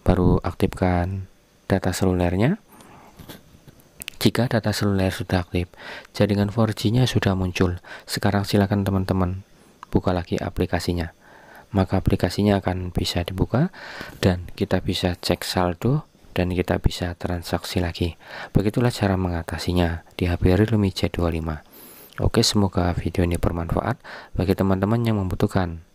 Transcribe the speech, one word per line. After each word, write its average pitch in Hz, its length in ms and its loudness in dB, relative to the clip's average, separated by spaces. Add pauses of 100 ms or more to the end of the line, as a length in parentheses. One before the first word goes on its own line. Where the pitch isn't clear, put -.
baru 90 400 4
aktifkan 92 880 -2 (400)
data 92 240 0
selulernya. 92 640 2 (1600)
Jika - 320 2
data 107 240 0
seluler 95 400 2
sudah 92 320 -2
aktif, 87 240 -4 (480)
jaringan 101 320 2
four 107 240 0
G-nya 120 320 2
sudah 98 320 2
muncul. 90 400 0 (320)
Sekarang 101 400 0
silakan 101 320 2
teman-teman 95 640 0 (480)
buka 98 160 2
lagi 90 320 -2
aplikasinya. 87 720 -4 (560)
Maka 95 320 0
aplikasinya 98 640 4
akan 90 240 -2
bisa 87 320 -2
dibuka 95 480 2 (560)
dan 90 320 2
kita 95 240 0
bisa 90 400 -2
cek - 240 -2
saldo 92 640 0 (260)
dan 90 160 0
kita 90 320 0
bisa 87 320 -2
transaksi - 640 -4
lagi. 87 400 -2 (320)
Begitulah 117 400 2
cara 98 240 0
mengatasinya 87 880 -2 (160)
di 90 80 0
H 85 80 0
P 92 160 4
Realme 104 400 4
C - 160 -2
dua 85 240 -2
lima. 80 320 -6 (560)
Oke, 107 240 2
semoga 90 480 2
video - 320 -2
ini 87 160 0
bermanfaat 85 560 -2 (400)
bagi 95 160 0
teman-teman 95 560 2
yang 110 80 2
membutuhkan. 92 640 -2 (160)